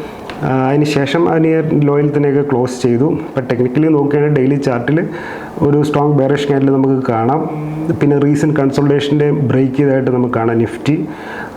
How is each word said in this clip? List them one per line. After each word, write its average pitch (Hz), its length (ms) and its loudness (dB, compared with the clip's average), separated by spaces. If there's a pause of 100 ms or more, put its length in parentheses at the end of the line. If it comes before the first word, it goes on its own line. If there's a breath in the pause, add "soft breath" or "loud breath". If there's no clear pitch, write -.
(480 loud breath)
ആ, - 20 0 (180)
അതിന് 147 280 2
ശേഷം 139 260 0 (100)
ആ 165 120 0
നിയർ 160 200 2 (240)
ലോയിൽ 147 280 2
തന്നെയൊക്കെ 143 340 2
ക്ലോസ് 127 340 -2
ചെയ്തു. 123 260 2 (180)
അപ്പോൾ 131 220 -6
ടെക്നിക്കലി 127 460 0
നോക്കുകയാണെങ്കിൽ 147 440 2
ഡെയിലി 135 180 2 (100)
ചാർട്ടിൽ 127 300 0 (680 loud breath)
ഒരു 147 100 4 (120)
സ്ട്രോങ് 147 300 2
ബെയറിഷ് 143 280 0
ക്യാൻഡിൽ 135 300 2
നമുക്ക് 135 200 2 (140)
കാണാം. 117 300 0 (580)
പിന്നെ 143 240 2
റീസെന്റ് 147 360 0
കൺസോളിഡേഷൻ്റെ 143 720 2 (220)
ബ്രേക്ക് 131 260 0
ചെയ്തതായിട്ട് 135 380 2
നമുക്ക് 120 240 0
കാണാം 117 240 0
നിഫ്റ്റി. - 320 -2 (600 loud breath)